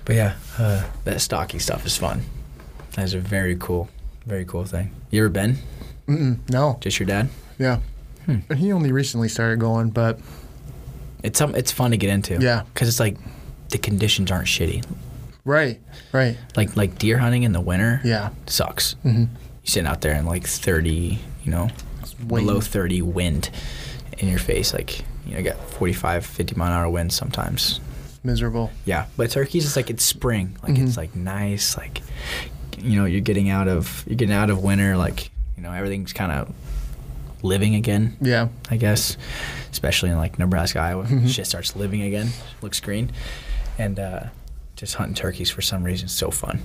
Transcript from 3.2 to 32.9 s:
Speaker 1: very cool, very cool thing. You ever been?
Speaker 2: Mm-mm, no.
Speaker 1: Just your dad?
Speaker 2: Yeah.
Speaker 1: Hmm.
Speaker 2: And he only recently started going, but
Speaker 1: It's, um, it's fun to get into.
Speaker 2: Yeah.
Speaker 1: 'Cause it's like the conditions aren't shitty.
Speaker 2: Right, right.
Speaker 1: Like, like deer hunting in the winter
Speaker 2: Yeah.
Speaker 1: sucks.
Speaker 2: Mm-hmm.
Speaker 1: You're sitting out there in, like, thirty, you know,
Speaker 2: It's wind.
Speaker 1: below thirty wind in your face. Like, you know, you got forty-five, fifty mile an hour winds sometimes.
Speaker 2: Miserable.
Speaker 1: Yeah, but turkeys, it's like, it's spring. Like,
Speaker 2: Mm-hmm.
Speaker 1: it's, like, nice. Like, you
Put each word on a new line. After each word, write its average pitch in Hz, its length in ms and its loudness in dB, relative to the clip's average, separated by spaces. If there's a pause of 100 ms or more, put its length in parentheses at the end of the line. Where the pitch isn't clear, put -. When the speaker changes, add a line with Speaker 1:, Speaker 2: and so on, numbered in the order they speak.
Speaker 1:
very 92 360 2
cool, 87 320 -2 (380)
very 98 180 -2
cool 87 200 -4
thing. 92 260 -2 (200)
You 107 120 4
ever 110 60 6
been? 101 300 2 (500)
Speaker 2:
Mm-mm, 139 300 2 (120)
no. 127 300 4
Speaker 1:
Just - 180 -2
your 95 80 0
dad? 104 220 2 (300)
Speaker 2:
Yeah. 127 200 2 (480)
Speaker 1:
Hmm. 135 120 4 (120)
Speaker 2:
And 135 80 0
he 196 140 4
only 156 200 4
recently 120 360 2
started 113 320 2
going, 113 300 4
but 113 280 2 (1040)
Speaker 1:
It's, - 180 0
um, 151 160 2
it's - 160 0
fun 123 180 2
to 113 60 4
get 98 140 2
into. 98 300 2
Speaker 2:
Yeah. 120 220 4 (120)
Speaker 1:
'Cause 120 140 2
it's 117 120 2
like 104 160 4 (540)
the 107 80 0
conditions 101 520 2
aren't 90 160 0
shitty. - 380 0 (600)
Speaker 2:
Right, 139 360 2 (320)
right. 127 240 4 (200)
Speaker 1:
Like, 107 200 2
like 98 220 2
deer 113 200 4
hunting 123 240 4
in 113 100 4
the 85 80 4
winter 98 440 4
Speaker 2:
Yeah. 110 240 2 (180)
Speaker 1:
sucks. - 480 0 (100)
Speaker 2:
Mm-hmm. 117 180 6
Speaker 1:
You're 117 60 4 (360)
sitting 87 240 2
out 69 120 0
there 76 140 4
in, 73 120 2
like, 87 200 0
thirty, 85 720 2 (260)
you 85 60 0
know, 87 200 2 (320)
Speaker 2:
It's - 180 -12
wind. 113 260 2
Speaker 1:
below 104 140 4
thirty 90 420 0
wind 87 480 0 (680)
in 98 100 0
your 90 100 2
face. - 340 0
Like, - 280 -4 (260)
you - 60 -6
know, - 60 -4
you 92 60 -2
got - 140 -2 (120)
forty-five, 87 540 0
fifty - 300 -4
mile 87 180 0
an 87 60 2
hour 85 100 2
winds 85 280 0
sometimes. - 640 -2 (420)
Speaker 2:
Miserable. 117 480 0 (140)
Speaker 1:
Yeah, 90 220 0 (100)
but 113 140 2
turkeys, 143 360 2
it's 139 100 -2
like, 120 140 0
it's 113 140 0
spring. 104 580 0
Like, - 120 0
Speaker 2:
Mm-hmm. 131 120 6
Speaker 1:
it's, 120 100 2
like, 80 200 -6
nice. 101 600 -2
Like, - 240 -8 (760)
you 104 180 2